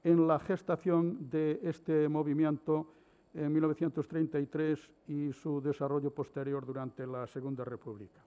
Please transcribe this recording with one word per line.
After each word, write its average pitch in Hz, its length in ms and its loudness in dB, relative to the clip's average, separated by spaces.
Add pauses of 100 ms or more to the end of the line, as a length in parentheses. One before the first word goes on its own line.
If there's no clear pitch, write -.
en 170 220 6
la 160 140 4
gestación 170 880 0
de 156 320 0
este 156 460 2
movimiento 151 840 0 (420)
en 151 160 -2
mil 156 120 2
novecientos 156 460 0
treinta 160 300 0
y 143 60 0
tres 156 460 -2 (180)
y 147 240 -4
su 143 300 -4
desarrollo 139 480 0
posterior 139 560 -6
durante 131 400 -8
la 127 200 -6
Segunda 131 380 -6
República. 107 640 -12